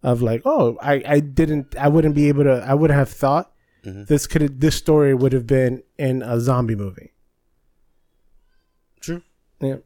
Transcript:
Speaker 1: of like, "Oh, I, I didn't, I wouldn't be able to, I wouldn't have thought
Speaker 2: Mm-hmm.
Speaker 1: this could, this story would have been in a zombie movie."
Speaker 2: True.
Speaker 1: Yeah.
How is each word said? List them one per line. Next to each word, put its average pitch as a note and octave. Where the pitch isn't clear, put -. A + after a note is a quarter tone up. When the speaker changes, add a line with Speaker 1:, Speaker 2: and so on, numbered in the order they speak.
Speaker 1:
of B2
like, A2+
"Oh, B3+
I, C#3+
I D3
didn't, D3
I C#3+
wouldn't D#3
be D3
able C#3+
to, B2+
I C3+
wouldn't D3
have C3+
thought C#3+
Speaker 2:
Mm-hmm. G2+
Speaker 1:
this D3
could, C#3+
this D3+
story D3
would C3
have B2
been B2+
in C3
a A#2
zombie A#2+
movie." G2+
Speaker 2:
True. E3+
Speaker 1:
Yeah. C3+